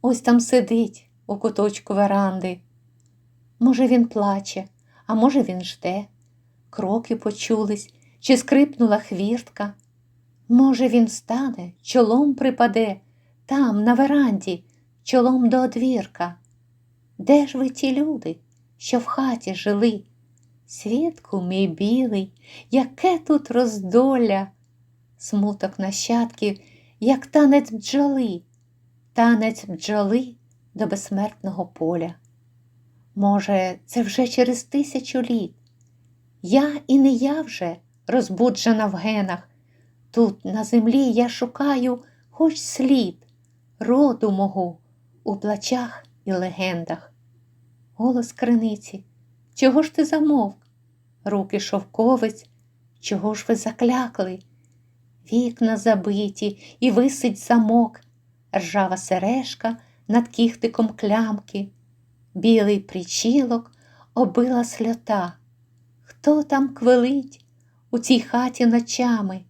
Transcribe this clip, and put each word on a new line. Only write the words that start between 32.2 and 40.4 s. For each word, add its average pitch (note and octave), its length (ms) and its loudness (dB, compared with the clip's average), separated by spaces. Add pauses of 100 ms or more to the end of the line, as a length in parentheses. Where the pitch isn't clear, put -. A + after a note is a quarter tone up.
Може, G3 720 0
це A#3+ 160 -2
вже B3 260 0
через B3 360 0
тисячу C4 580 -4
літ. A#3 320 -4 (880)
Я C#4 440 2
і C4 120 4
не C4+ 120 6
я C#4 320 0
вже F3 340 -8 (300)
розбуджена A3+ 800 0
в F#3+ 80 -4
генах. F#3+ 540 -4 (640)
Тут, G#3 340 0